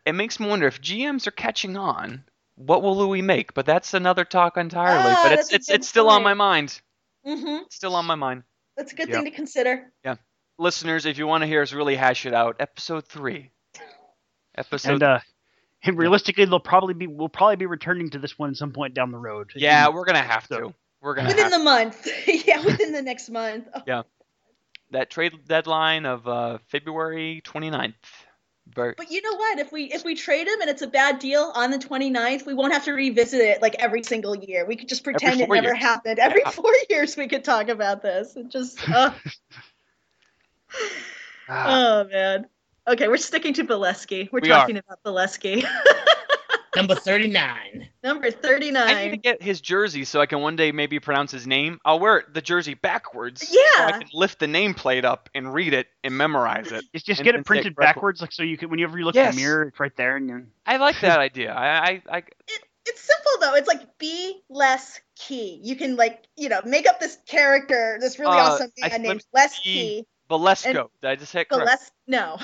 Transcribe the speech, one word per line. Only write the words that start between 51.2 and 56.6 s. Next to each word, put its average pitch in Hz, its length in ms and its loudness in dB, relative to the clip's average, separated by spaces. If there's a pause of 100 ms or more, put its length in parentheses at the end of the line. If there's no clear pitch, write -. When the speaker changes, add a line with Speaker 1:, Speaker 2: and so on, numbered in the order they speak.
Speaker 1:
his 123 160 -12
name. 147 380 -2
I'll 160 140 4
wear 202 320 4
the 156 100 -6
jersey 160 320 -2
backwards - 760 -6
so 330 60 -2 (240)
Speaker 2:
Yeah. 311 100 4
Speaker 1:
I - 60 2
can 220 200 -10
lift 185 260 0
the 156 80 0
nameplate 151 580 0
up 123 280 -2
and 135 200 -8
read 160 200 0
it 127 140 0 (160)
and 131 140 -6
memorize 120 540 0